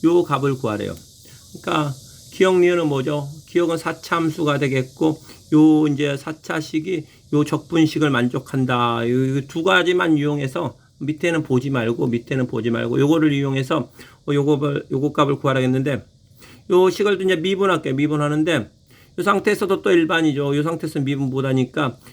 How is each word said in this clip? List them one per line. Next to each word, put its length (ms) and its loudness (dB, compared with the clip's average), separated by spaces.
요 200 4
값을 320 -2
구하래요. 400 -4
그러니까 320 -2
기억 280 2
니은은 280 2
뭐죠? 400 -2
기억은 300 0
사차함수가 800 -2
되겠고, 600 -2
요 340 6
이제 300 -2
사 240 -12
차식이 640 -6
요 100 2
적분식을 640 0
만족한다. 1000 0
요, 280 0
요 100 -2
두 160 -6
가지만 540 2
이용해서 600 -4
밑에는 440 -2
보지 260 0
말고, 380 -2
밑에는 400 -2
보지 220 -4
말고 300 -2
요거를 340 4
이용해서, 580 -2
어, 60 -2
요거를, 580 0
요거 220 -2
값을 240 0
구하라겠는데, 680 0
요 180 6
식을 320 0
이제 140 2
미분할게요. 600 0
미분하는데 580 0
요 40 -4
상태에서도 580 0
또 100 0
일반이죠. 640 2
요 80 0
상태에서 380 -4
미분 280 -2
못하니까 680 -2